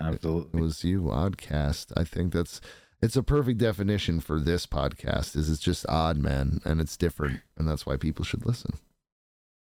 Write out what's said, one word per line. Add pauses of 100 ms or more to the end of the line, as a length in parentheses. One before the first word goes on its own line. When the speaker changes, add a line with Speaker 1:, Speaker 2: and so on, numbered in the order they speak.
Speaker 1:
It
Speaker 2:
absolutely.
Speaker 1:
was
you,
oddcast.
I
think
that's, (420)
it's
a
perfect
definition
for
this
podcast,
is
it's
just
odd,
man,
and
it's
different, (180)
and
that's
why
people
should
listen, (880)